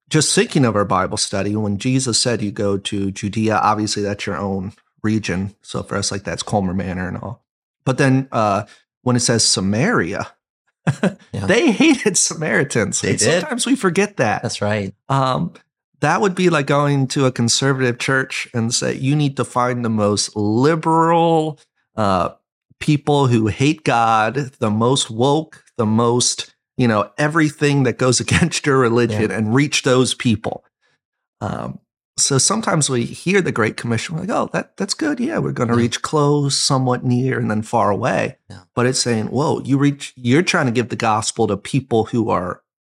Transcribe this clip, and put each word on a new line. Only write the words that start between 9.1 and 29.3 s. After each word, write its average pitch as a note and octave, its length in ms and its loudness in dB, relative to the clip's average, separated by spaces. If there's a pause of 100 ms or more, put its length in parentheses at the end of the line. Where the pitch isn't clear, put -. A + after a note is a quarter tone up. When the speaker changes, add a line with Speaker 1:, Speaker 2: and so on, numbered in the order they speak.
Speaker 1:
it B2 60 2
says A#2 220 2
Samaria, G#2 880 -2 (540)
<laughs> - 180 -2 (280)
Speaker 2:
Yeah. G2+ 140 -6
Speaker 1:
they A#3+ 260 4
hated A3 460 2
Samaritans. D#3 840 0
Speaker 2:
They G2 100 0
Speaker 1:
And - 80 0
Speaker 2:
did. D3 220 2
Speaker 1:
sometimes B3+ 240 -4
we B3 100 2
forget G3 420 0
that. A2 260 0
Speaker 2:
That's - 180 -6
right. G#2 320 -2 (160)
Speaker 1:
Um, C3+ 440 0 (520)
that E3+ 160 2
would G3 140 2
be F3+ 140 2
like D3 180 2
going C#3+ 480 2
to C#3+ 100 2
a B2+ 60 2
conservative B2+ 640 0
church C3 560 -2
and A#2 200 -2
say, C3 220 -2
"You C3+ 200 0
need C#3+ 220 0
to B2+ 80 0
find B2 380 -2
the A#2 60 -2
most G#2 460 0
liberal, D#3+ 1200 2 (360)
uh, F#2+ 340 0 (500)
people C#3+ 480 2
who A#2 200 4
hate D3 360 0
God, A2+ 520 2 (240)
the A2+ 100 0
most A#2 400 0
woke, C#3+ 540 0 (140)
the A#2 80 0
most, A#2 680 0 (240)
you B2+ 100 2
know, G#2+ 300 2
everything D3 640 2
that C#3+ 140 0
goes B2+ 220 2
<laughs> - 60 -4
against - 400 0
your C#3 120 4
religion, A#2 540 2